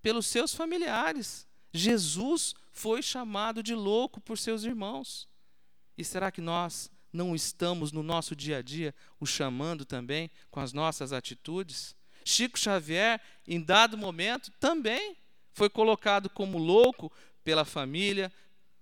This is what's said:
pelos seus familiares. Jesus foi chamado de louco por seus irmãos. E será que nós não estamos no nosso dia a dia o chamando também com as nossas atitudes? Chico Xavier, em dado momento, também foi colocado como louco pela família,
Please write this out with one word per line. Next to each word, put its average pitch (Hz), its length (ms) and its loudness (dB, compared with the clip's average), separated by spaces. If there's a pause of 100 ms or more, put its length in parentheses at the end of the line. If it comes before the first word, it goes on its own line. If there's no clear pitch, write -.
pelos 226 260 0
seus 294 260 0
familiares. 320 920 -4 (260)
Jesus 202 840 0 (160)
foi 220 300 -2
chamado 220 600 -4
de 226 140 -4
louco 214 460 0
por 220 160 -8
seus 220 260 -4
irmãos. 233 640 -6 (680)
E 165 60 -6
será 185 280 -2
que 180 100 -8
nós 170 500 -4 (200)
não 175 240 -2
estamos 165 560 -2
no 156 120 -4
nosso 160 320 -2
dia 147 220 -4
a 127 40 -4
dia 143 320 -6 (260)
o 147 60 -6
chamando 139 600 -2
também 143 440 -4 (220)
com - 80 -8
as 131 140 -6
nossas 147 400 -2
atitudes? 156 840 -8 (280)
Chico - 340 2
Xavier, 196 640 2 (260)
em 170 140 -2
dado 214 360 8
momento, 202 640 -4
também 302 560 0 (380)
foi 208 160 4
colocado 202 600 4
como 190 280 -4
louco 185 540 6 (320)
pela 156 200 2
família, 185 680 -2 (500)